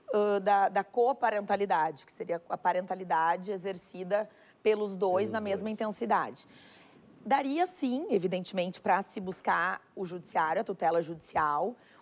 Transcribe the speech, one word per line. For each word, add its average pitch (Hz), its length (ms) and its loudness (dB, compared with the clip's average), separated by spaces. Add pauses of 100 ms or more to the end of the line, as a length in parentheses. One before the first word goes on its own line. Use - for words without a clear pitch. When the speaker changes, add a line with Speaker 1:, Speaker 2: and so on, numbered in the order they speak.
(140)
Speaker 1:
ãh, 208 240 4
da, 196 300 4
da 196 160 0
coparentalidade, 202 1200 2
que - 60 -16
seria - 360 -6
a - 80 -4
parentalidade 180 960 0
exercida 190 800 -4 (320)
pelos 208 320 2
dois 185 320 2
Speaker 2:
Pelos 214 60 -6
Speaker 1:
na 220 80 -2
mesma 196 240 -2
Speaker 2:
dois. 220 80 -4
Speaker 1:
intensidade. 208 720 -2 (760)
Daria 277 440 2
sim, 277 420 -2
evidentemente, 185 720 -2
pra 196 220 2
se - 180 -8
buscar 185 580 -2 (160)
o 196 120 -6
judiciário, 175 560 -2
a - 20 -2
tutela 170 380 0
judicial. 156 760 0 (260)